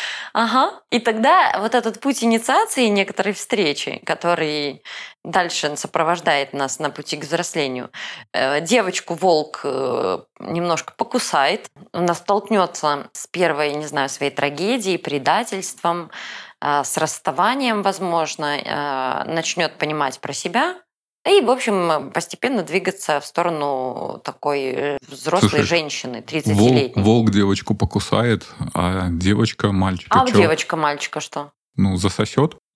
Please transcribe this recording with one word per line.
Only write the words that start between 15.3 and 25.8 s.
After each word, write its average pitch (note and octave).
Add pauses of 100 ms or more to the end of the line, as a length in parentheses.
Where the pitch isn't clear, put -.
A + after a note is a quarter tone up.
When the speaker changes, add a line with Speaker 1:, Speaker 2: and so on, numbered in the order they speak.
Speaker 1:
э, C#3+
с -
расставанием, G#3
возможно, E3+ (120)
э, C3+ (100)
начнет E3
понимать D3+
про -
себя C#4 (520)
и, G4
в A3+
общем, F3
постепенно A#3
двигаться D#3+
в -
сторону C#3+
такой, C#3+ (140)
э, C#3+ (100)
взрослой D#3+
Speaker 2:
Слушай, D3
Speaker 1:
женщины, D3+